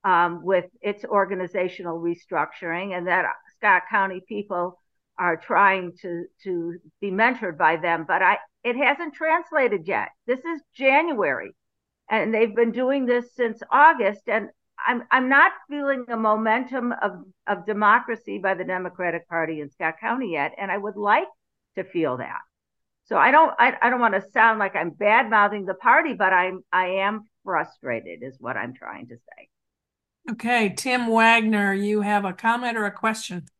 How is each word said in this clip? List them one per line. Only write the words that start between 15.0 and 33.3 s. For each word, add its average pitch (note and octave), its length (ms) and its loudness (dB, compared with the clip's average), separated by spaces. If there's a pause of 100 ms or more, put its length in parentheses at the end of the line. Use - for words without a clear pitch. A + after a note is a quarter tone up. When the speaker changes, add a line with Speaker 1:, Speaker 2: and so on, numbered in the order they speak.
Speaker 1:
I'm B3+ 180 2
not D4+ 240 6 (160)
feeling C#4 400 -4
a A#3 80 -4
momentum A3+ 840 0
of, G3 120 -2 (340)
of F3+ 200 -4
democracy G#3+ 760 0
by F#3+ 120 0
the F3+ 100 -6
Democratic F3 640 -6
Party D#3+ 320 -4
in C#3+ 100 -12
Scott E3 300 -6
County A3+ 320 -4
yet, D3+ 260 -2
and F#3+ 120 -6
I G3+ 80 -4
would G3 180 -8
like G#3 320 0 (480)
to F#3 80 -8
feel D#3 320 -2
that. G2 240 -10 (640)
So G#3+ 140 -4
I A#3 120 6
don't, D#4 280 6
I, B3 220 4
I A#3+ 100 2
don't B3 100 -2
wanna G3+ 220 2 (100)
sound A3+ 260 4
like G3 160 -2
I'm E3 160 -2
bad-mouthing G#3 760 2
the F#3+ 80 -4
party, C4 400 2
but F#3 180 2
I'm, F#3 400 0
I F#3 140 2
am G3 420 -4 (160)
frustrated B2+ 800 -6
is C3 180 -16
what A#2+ 160 -8
I'm B2 180 -8
trying - 340 -16
to A#2+ 80 -20
say. - 320 -20 (800)
Speaker 2:
Okay, A3+ 460 -2
Tim B3 320 -2
Wagner, A3 680 4
you G#3 260 0
have G3+ 240 0
a F#3 80 -4
comment A#3 460 -2
or G#3 80 -2
a G3 60 -4
question? G3+ 520 -6 (160)